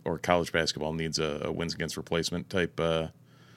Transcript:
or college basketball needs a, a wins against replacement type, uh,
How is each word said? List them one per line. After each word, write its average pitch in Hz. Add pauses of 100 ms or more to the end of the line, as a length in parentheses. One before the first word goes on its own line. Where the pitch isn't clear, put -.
or 80
college 87
basketball 80
needs 80
a, 73
a 80
wins 82
against 82
replacement 85
type, 87
uh, 80 (480)